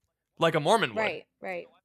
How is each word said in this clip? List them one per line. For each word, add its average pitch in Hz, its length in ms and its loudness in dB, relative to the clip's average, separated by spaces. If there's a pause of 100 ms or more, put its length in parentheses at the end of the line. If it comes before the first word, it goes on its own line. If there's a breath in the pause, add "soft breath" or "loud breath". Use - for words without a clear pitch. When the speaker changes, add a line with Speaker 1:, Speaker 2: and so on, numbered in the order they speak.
(400)
Speaker 1:
like 165 160 2
a 156 40 4
Mormon 160 360 2
would. 214 60 -4
Speaker 2:
Right, 196 240 -6 (140)
right. 170 280 -12 (160)